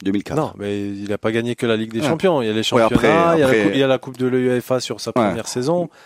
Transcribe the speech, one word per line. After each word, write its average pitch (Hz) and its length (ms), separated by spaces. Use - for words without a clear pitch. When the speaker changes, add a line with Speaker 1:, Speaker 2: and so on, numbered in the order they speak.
Speaker 1:
deux 95 60
mille 98 140
quatre. 156 120
Speaker 2:
Non, 147 220
mais 101 320
il 101 240
a 101 40
pas 110 140
gagné 117 220
que - 100
la 113 140
Ligue 110 140
des 113 100
Speaker 3:
Ouais. 151 60
Speaker 2:
Champions. 160 340
Il 113 40
y 107 40
a - 20
les 110 60
Speaker 3:
Ouais, 113 60
Speaker 2:
championnats, 120 680
Speaker 3:
après, 165 80
Speaker 2:
il - 20
y - 20
a - 20
la - 20
Speaker 3:
après 113 160
Speaker 2:
coupe, 101 120
il 135 40
y 135 40
a 135 40
la 131 120
Coupe 127 200
de 127 80
l'uefa 127 540
sur 110 200
sa 117 100
Speaker 3:
Ouais. - 20
Speaker 2:
première 101 200
saison. 156 400